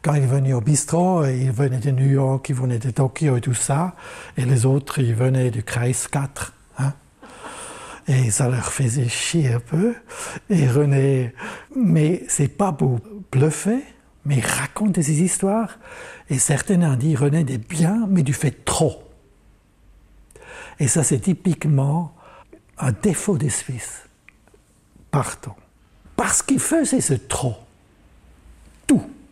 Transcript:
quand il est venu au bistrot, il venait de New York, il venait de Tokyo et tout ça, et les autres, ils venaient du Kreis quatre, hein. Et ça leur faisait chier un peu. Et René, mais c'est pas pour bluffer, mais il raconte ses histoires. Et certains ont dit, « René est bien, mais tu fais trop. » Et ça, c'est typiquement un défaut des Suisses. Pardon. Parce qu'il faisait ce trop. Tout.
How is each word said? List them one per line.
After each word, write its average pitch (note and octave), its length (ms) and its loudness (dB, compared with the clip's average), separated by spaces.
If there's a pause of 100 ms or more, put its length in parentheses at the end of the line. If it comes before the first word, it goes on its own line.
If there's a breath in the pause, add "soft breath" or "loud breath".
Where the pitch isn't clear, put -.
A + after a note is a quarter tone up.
quand D3 120 2
il C#3+ 80 2
est C3 40 2
venu C3+ 280 2
au A#2+ 60 0
bistrot, E3 640 2
il C3 240 0
venait B2+ 300 0
de C#3 100 -2
New C3+ 180 2
York, C3+ 400 0
il C#3+ 60 -2
venait B2 240 -2
de B2 120 -2
Tokyo C3+ 460 0
et A#2 40 0
tout A#2+ 140 -2
ça, D#3 420 -2 (400 loud breath)
et B2+ 80 -2
les B2 200 2
autres, C#3 360 0
ils A#2 140 2
venaient B2+ 360 2
du A2 140 -6
Kreis A#2+ 460 -2
quatre, - 440 -6 (240)
hein. C#3 160 -2 (1120 loud breath)
Et C3 240 2
ça B2 180 0
leur B2 240 -2
faisait B2 360 0
chier C#3 440 0
un A#2 60 0
peu. F3+ 380 0 (520 loud breath)
Et D#3+ 200 4
René, C3+ 680 2 (400 loud breath)
mais E3 540 2
c'est - 180 0
pas F#3+ 260 0
pour C3+ 280 0 (320)
bluffer, D#3 500 2 (420)
mais C#3+ 120 0
il A#2 100 0
raconte F3 560 -2
ses D3+ 200 2
histoires. G3 560 -2 (520 loud breath)
Et C3+ 80 0
certains D#3+ 440 2
ont D3 140 2
dit, « C#3+ 200 2
René C#3+ 240 2
est C3 180 -2
bien, F3 500 0
mais F#3 140 4
tu C#3 100 0
fais C#3 200 -2
trop. » - 500 -2 (1800 loud breath)
Et D3 100 2
ça, D#3+ 140 2
c'est C3+ 160 2
typiquement D3+ 960 0 (640 loud breath)
un B2+ 140 0
défaut F#3 460 0
des C3 120 0
Suisses. - 580 -10 (1040)
Pardon. - 440 -6 (640)
Parce - 260 0
qu'il C4+ 180 2
faisait C#4+ 400 2
ce - 140 0
trop. - 420 -4 (1300)
Tout. - 240 2 (220)